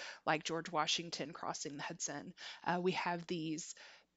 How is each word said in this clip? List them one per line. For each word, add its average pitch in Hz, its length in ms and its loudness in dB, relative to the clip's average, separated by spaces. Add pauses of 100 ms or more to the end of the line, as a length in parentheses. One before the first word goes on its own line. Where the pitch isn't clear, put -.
(260)
like 156 180 4
George 160 280 -2
Washington 160 600 2
crossing 147 460 -4
the - 60 -4
Hudson. 165 500 -4 (320)
Uh, 175 160 4
we 185 120 6
have 170 340 0
these 160 460 0 (440)